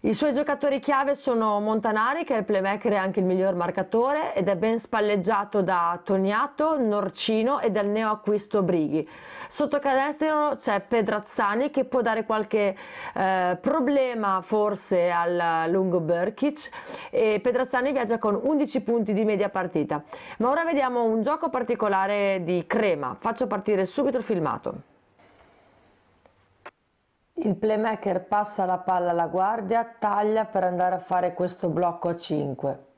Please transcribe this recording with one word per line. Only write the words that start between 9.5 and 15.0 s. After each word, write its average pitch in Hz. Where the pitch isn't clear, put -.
canestro 294
c'è 202
Pedrazzani, 214
che 269
può 262
dare 220
qualche, 208
eh, 185
problema 247
forse 196